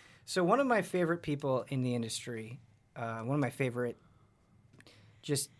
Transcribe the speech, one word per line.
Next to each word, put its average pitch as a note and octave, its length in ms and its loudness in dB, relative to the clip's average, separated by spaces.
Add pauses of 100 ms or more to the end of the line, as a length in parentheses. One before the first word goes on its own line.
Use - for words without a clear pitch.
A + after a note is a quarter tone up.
(240)
So - 180 0
one G3+ 180 6
of C#4 60 4
my A#3 140 4
favorite F3 420 0
people C#3 460 0
in C3 140 0
the B2 120 0
industry, A#2 640 -6 (380)
uh, A2+ 220 -6
one A#2 160 -2
of D3+ 60 2
my C3 100 2
favorite B2 480 -2 (1200)
just C#3+ 360 -2